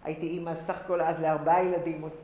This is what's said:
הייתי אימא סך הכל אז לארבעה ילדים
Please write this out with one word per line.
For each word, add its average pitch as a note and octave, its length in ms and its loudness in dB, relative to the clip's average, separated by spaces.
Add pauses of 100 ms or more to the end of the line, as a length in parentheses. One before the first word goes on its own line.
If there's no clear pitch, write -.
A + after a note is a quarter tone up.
הייתי D#3 240 -4
אימא E3+ 340 -4
סך F3+ 200 -4
הכל F3 200 0
אז D#3+ 200 2
לארבעה D#3+ 420 4
ילדים E3 460 -2 (140)